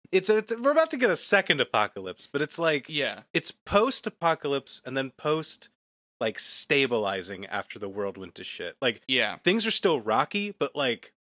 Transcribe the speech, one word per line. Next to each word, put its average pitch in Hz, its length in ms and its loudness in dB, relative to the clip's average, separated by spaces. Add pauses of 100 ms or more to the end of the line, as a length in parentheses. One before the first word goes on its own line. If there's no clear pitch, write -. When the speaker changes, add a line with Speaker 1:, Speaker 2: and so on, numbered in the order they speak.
(120)
Speaker 1:
It's, 185 180 4
it's, 214 280 2
we're 254 140 2
about 320 200 2
to 302 60 -4
get 240 140 4
a 165 40 2
second 185 460 4
apocalypse, 101 680 -2
but 139 140 -2
it's 151 180 -2
like, 156 300 0
Speaker 2:
Yeah. 123 320 -4 (120)
Speaker 1:
it's - 180 0
post-apocalypse 165 1300 0
and 131 120 -6
then 135 200 -4
post 156 520 -4 (500)
like, 113 200 -2
stabilizing 101 1080 0
after 101 320 -8
the 98 100 -8
world 98 280 -6
went 92 180 -14
to 98 80 -14
shit. - 380 -10
Like, 123 260 0
Speaker 2:
Yeah. 113 360 0
Speaker 1:
things 202 220 4
are 220 60 0
still 165 300 2
rocky, 147 500 0
but, - 240 -4
like, 127 380 -4 (240)